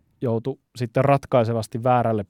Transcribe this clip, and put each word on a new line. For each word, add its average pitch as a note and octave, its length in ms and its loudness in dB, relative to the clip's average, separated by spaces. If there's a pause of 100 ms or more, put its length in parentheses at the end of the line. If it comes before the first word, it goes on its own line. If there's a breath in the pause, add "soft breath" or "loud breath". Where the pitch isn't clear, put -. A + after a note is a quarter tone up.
(200)
joutui A#2 380 -4 (180)
sitten B2+ 280 -2
ratkaisevasti A#2 800 0
väärälle A#2 440 2